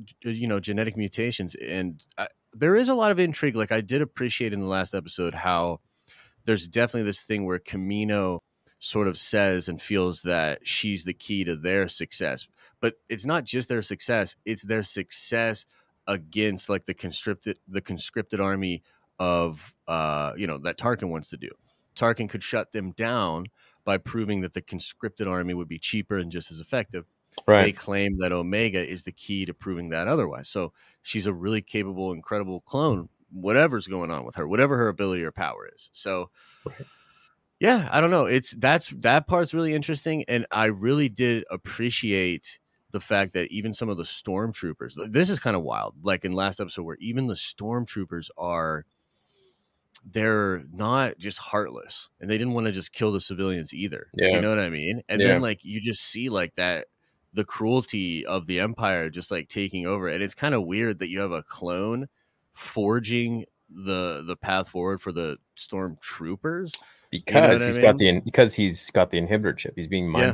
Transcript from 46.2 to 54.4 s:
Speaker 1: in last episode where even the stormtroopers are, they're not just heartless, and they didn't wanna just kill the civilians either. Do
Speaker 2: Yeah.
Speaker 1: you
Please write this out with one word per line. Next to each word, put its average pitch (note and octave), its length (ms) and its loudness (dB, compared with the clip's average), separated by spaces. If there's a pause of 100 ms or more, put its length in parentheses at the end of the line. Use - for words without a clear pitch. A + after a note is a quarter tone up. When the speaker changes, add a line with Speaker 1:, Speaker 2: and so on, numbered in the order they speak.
Speaker 1:
in F#2 80 -2
last F#2+ 280 0
episode F2+ 220 -8
where E2 180 -10
even A#2+ 280 -2
the G2+ 60 -2
stormtroopers G#2 1000 -6
are, D#2+ 480 -2 (1200)
they're G2+ 680 0
not A#2 460 0
just G#2 200 -8
heartless, - 680 -6 (120)
and G2 80 -10
they G#2+ 80 2
didn't A#2+ 180 0
wanna A2 180 0
just F#2+ 200 -6
kill G#2+ 200 2
the G2 80 0
civilians F#2 520 -4
either. F2+ 440 -8
Do - 80 4
Speaker 2:
Yeah. F#2 100 8
Speaker 1:
you F2 60 6